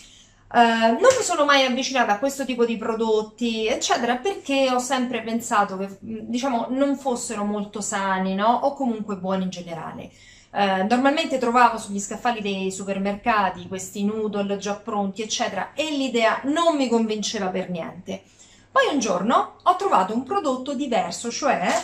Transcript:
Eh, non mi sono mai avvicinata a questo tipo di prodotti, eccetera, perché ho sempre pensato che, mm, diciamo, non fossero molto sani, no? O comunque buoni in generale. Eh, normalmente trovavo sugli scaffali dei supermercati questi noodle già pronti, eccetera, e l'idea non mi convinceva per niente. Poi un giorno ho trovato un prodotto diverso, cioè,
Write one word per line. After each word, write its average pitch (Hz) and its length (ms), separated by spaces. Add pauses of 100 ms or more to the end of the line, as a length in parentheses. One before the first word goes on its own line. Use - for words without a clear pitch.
(520)
Eh, 226 60
non 233 420
mi 494 220
sono 320 220
mai 277 200
avvicinata 247 480
a 202 60
questo 277 260
tipo 240 200
di 226 120
prodotti, 220 880
eccetera, 247 500
perché 269 540
ho 254 80
sempre 247 440
pensato 226 540
che, 196 280
mm, 220 140 (100)
diciamo, 240 420
non 277 260
fossero 233 480
molto 208 360
sani, 190 540
no? 208 120 (160)
O 277 120
comunque 214 420
buoni 190 280
in 185 60
generale. 170 600 (420)
Eh, 190 320
normalmente 277 540
trovavo 233 400
sugli 202 220
scaffali 220 400
dei 190 320
supermercati 196 960
questi 190 360
noodle 202 520
già 202 200
pronti, 208 460
eccetera, 208 520
e 311 160
l'idea 233 540
non 320 320
mi 269 120
convinceva 214 600
per 185 200
niente. 175 540 (480)
Poi 523 220
un 294 80
giorno 226 600
ho 359 140
trovato 233 380
un 247 80
prodotto 277 520
diverso, 233 560
cioè, 226 380 (140)